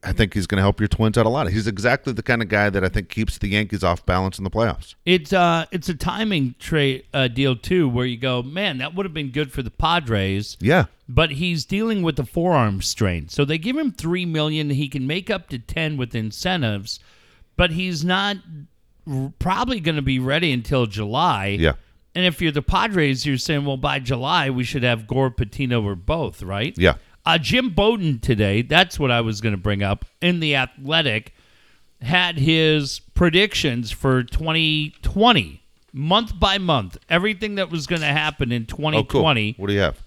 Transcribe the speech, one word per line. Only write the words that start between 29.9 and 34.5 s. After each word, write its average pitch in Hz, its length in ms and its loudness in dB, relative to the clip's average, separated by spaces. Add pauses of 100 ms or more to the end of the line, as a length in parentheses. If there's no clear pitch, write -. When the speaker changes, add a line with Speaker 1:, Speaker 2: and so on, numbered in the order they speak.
Speaker 2:
in 175 180 2
The 151 160 0
Athletic, 135 760 -2 (680)
had 170 380 0
his 156 640 2 (120)
predictions 160 800 2
for 127 320 2
twenty 156 800 -2